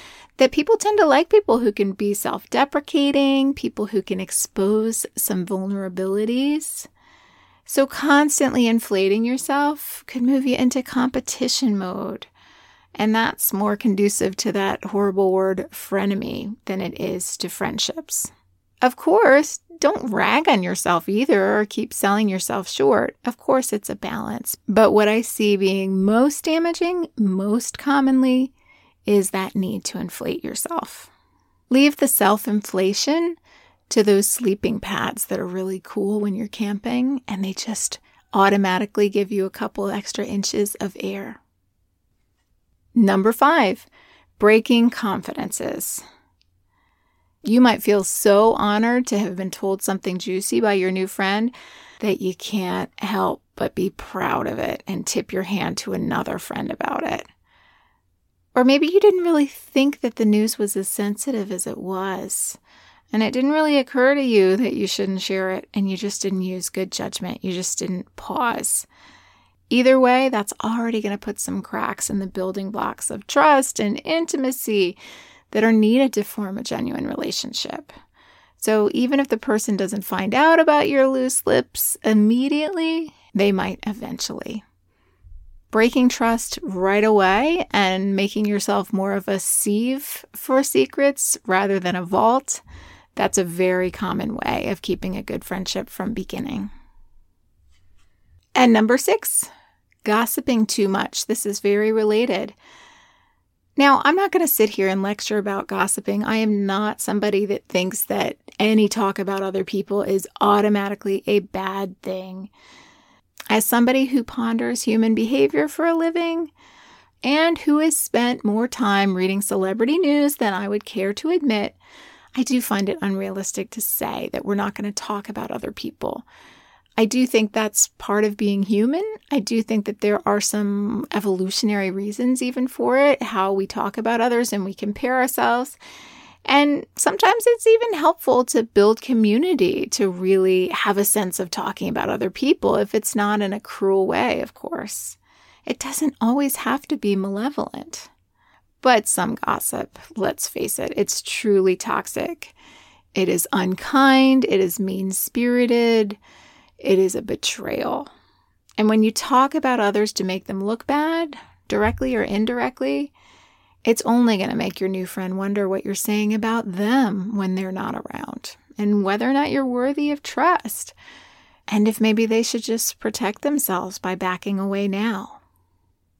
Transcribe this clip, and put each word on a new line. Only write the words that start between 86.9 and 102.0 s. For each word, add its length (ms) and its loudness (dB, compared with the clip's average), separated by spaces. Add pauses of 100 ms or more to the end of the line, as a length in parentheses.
away 680 4
and 440 0
making 300 -2
yourself 460 -2
more 220 0
of 140 -4
a 120 -2
sieve 920 -2
for 300 0
secrets 840 0
rather 340 0
than 160 -2
a 100 -4
vault, 560 2 (540)
that's 220 -2
a 60 4
very 480 0
common 540 -4
way 240 -2
of 120 -6
keeping 340 -6
a 80 -8
good 200 -8
friendship 460 -8
from 240 -8
beginning. 560 -8 (1900)
And 180 6
number 240 4
six, 520 0 (540)
gossiping 600 0
too 220 0
much. 400 -4
This 180 -4
is 140 -6
very 320 2
related. 640 0 (1200)